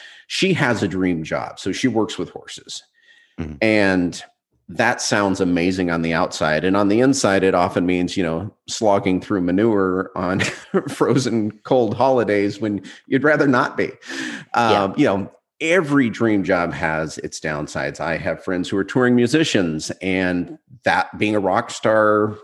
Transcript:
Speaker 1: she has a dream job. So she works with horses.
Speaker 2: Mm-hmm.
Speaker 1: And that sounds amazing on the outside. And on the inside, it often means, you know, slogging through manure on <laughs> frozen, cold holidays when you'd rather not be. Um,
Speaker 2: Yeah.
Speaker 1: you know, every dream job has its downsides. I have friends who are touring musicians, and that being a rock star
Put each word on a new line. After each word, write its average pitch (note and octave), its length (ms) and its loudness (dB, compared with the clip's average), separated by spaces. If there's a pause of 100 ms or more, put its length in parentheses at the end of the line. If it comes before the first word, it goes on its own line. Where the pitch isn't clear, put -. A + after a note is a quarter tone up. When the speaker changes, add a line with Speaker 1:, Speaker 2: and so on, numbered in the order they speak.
(260)
Speaker 1:
she - 280 0
has A#2+ 280 0
a G#2 60 0
dream F2+ 340 -2
job. D2+ 360 -6
So F#2+ 140 -6
she C3 160 -2
works G#2+ 300 -2
with F2 120 -6
horses. - 520 -16 (560)
Speaker 2:
Mm-hmm. D#2 240 -8
Speaker 1:
And F#2+ 600 2 (460)
that A2+ 340 0
sounds G2+ 380 0
amazing F2+ 500 0
on E2 120 -2
the E2 120 -2
outside. D#2+ 500 0
And F#2 120 2
on G2+ 120 2
the G#2+ 120 2
inside, A#2+ 420 2
it F#2 120 4
often F2+ 300 2
means, F2+ 320 0
you G2 60 -2
know, E2+ 320 -4 (140)
slogging G2 520 0
through G2 220 -2
manure F#2+ 720 0
on F#2 260 -2
<laughs> - 480 -4
frozen, A2+ 600 0 (140)
cold A#2 300 2
holidays G#2 640 2
when G#2 220 -4 (240)
you'd C3 180 0
rather D3 240 4
not C3 280 2
be. - 140 -2 (640)
Um, A#2 180 4
Speaker 2:
Yeah. G2+ 240 2
Speaker 1:
you D3 80 4
know, G2 280 0 (280)
every C#3+ 500 2
dream G#2+ 320 2
job F2 300 0
has D#2 460 -4
its - 200 -10
downsides. D2+ 600 -6
I D#2+ 160 -4
have D#2+ 260 -4
friends F2+ 260 -4
who G2+ 80 -4
are G2 80 0
touring B2 300 2
musicians, A#2 760 0 (100)
and F2+ 580 -2 (260)
that F2+ 340 0
being G#2+ 180 0
a G#2 40 0
rock G2 300 0
star G#2+ 720 2